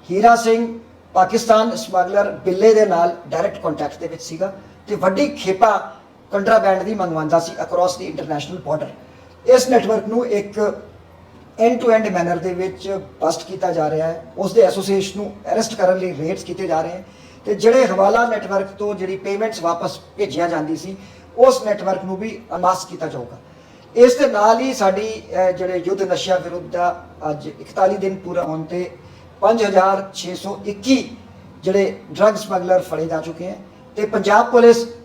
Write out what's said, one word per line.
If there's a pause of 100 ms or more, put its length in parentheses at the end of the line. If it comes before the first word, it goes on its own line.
(100)
ਹੀਰਾ
ਸਿੰਘ (360)
ਪਾਕਿਸਤਾਨ
ਸਮਗਲਰ
ਬਿੱਲੇ
ਦੇ
ਨਾਲ (120)
ਡਾਇਰੈਕਟ
ਕੰਟੈਕਟ
ਦੇ
ਵਿੱਚ
ਸੀਗਾ (360)
ਤੇ
ਵੱਡੀ
ਖੇਪਾ (360)
ਕੰਟਰਾਬੈਂਡ
ਦੀ
ਮੰਗਵਾਉਂਦਾ
ਸੀ
across
the
international
border। (680)
ਇਸ
ਨੈਟਵਰਕ
ਨੂੰ
ਇੱਕ (920)
end
to
end
manner
ਦੇ
ਵਿੱਚ (240)
ਬਸਟ
ਕੀਤਾ
ਜਾ
ਰਿਹਾ
ਹੈ।
ਉਸ
ਦੇ
ਐਸੋਸੀਏਸ਼ਨ
ਨੂੰ (200)
ਅਰੈਸਟ
ਕਰਨ
ਲਈ
ਰੇਡਸ
ਕੀਤੇ
ਜਾ
ਰਹੇ
ਹਨ (420)
ਤੇ
ਜਿਹੜੇ
ਹਵਾਲਾ
ਨੈਟਵਰਕ
ਤੋਂ
ਜਿਹੜੀ
ਪੇਮੈਂਟਸ
ਵਾਪਸ (180)
ਭੇਜੀਆਂ
ਜਾਂਦੀ
ਸੀ, (420)
ਉਸ
ਨੈਟਵਰਕ
ਨੂੰ
ਵੀ (180)
ਅਨਮਾਸਕ
ਕੀਤਾ
ਜਾਊਗਾ। (580)
ਇਸ
ਦੇ
ਨਾਲ
ਹੀ
ਸਾਡੀ,
ਅਹ,
ਜਿਹੜੇ
ਯੁੱਧ
ਨਸ਼ਿਆਂ
ਵਿਰੁੱਧ
ਦਾ (240)
ਅੱਜ
ਇਕਤਾਲੀ
ਦਿਨ
ਪੂਰਾ
ਹੋਣ
ਤੇ (500)
ਪੰਜ
ਹਜ਼ਾਰ
ਛੇ
ਸੌ
ਇੱਕੀ (520)
ਜਿਹੜੇ (160)
ਡਰੱਗ
ਸਮਗਲਰ
ਫੜੇ
ਜਾ
ਚੁੱਕੇ
ਹਨ (400)
ਤੇ
ਪੰਜਾਬ
ਪੁਲਿਸ (200)